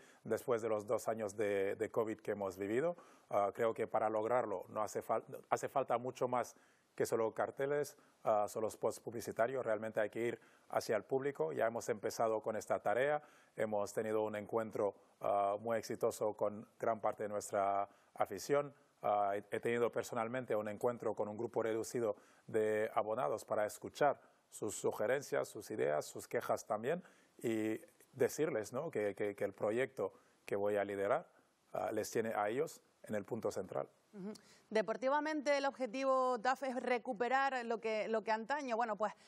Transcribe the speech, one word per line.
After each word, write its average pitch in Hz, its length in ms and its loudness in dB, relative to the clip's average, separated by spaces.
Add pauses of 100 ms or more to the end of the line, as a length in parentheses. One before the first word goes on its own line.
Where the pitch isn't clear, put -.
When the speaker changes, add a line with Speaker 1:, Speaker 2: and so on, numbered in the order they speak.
(240)
Speaker 1:
después 110 380 0
de 113 80 0
los 107 160 0
dos 110 240 -2
años 110 260 -2
de, 101 400 2
de 101 160 -2
covid 110 280 0
que - 120 -4
hemos 98 260 -2
vivido. 120 380 0 (340)
Ah, 101 240 2
creo 117 200 2
que 110 140 -2
para 110 220 2
lograrlo 110 600 0
no 107 120 -2
hace 107 200 -2
fal-, 113 240 0 (240)
hace 123 180 0
falta 127 300 0
mucho 127 320 -2
más 123 260 -2 (400)
que 123 100 0
solo 113 280 2
carteles, 139 640 -2 (260)
ah, 107 240 4
solo 107 240 -2
spots - 300 -2
publicitarios. 117 640 -2
Realmente 110 340 0
hay 107 100 2
que 113 120 -4
ir 117 180 0 (300)
hacia 113 260 2
el 101 80 0
público. 139 480 -2
Ya 117 160 2
hemos 113 220 -4
empezado 110 520 0
con 110 140 -2
esta 101 240 0
tarea. 135 420 2 (360)
Hemos 104 340 0
tenido 110 320 0
un 107 140 -2
encuentro, 110 580 0 (240)
ah, 101 400 2
muy 113 180 0
exitoso 110 600 0
con 104 280 -2 (140)
gran 113 220 0
parte 110 220 0
de 104 60 -2
nuestra 98 600 2 (260)
afición. 139 580 0 (280)
Ah, 104 340 2
he, 104 160 -4
he 113 80 0
tenido 117 320 2
personalmente 120 640 -2
un 107 140 0
encuentro 113 440 0
con 104 140 -2
un 107 80 -6
grupo 113 280 -2
reducido 110 520 0 (300)
de 107 480 2
abonados 113 520 0
para 107 200 2
escuchar 120 540 2 (300)
sus - 260 -6
sugerencias, 131 720 0
sus - 240 -10
ideas, 139 340 2
sus - 220 -12
quejas 117 380 -2
también 123 360 -2 (360)
y 110 420 0 (320)
decirles, 123 640 0
¿no?, 147 180 -4
que, 104 240 0
que, 104 180 0
que 104 120 -2
el 98 80 -2
proyecto 110 580 0 (340)
que - 120 0
voy 104 180 2
a 101 80 4
liderar, 101 420 0 (460)
ah, 98 220 -2
les 107 180 -2
tiene 110 240 0
a 104 140 2
ellos 143 320 -4 (220)
en 110 120 -6
el 101 80 -2
punto 110 260 -4
central. 101 380 -4 (260)
Speaker 2:
Ujú. 208 200 -10 (360)
Deportivamente 269 880 2
el 277 80 0
objetivo, 254 760 2
Taf, 262 220 0
es 262 120 -2
recuperar 247 920 0
lo 226 140 0
que, 214 300 0
lo 220 140 2
que 220 80 -2
antaño, 240 440 -2
bueno, 220 220 0
pues 202 160 0 (140)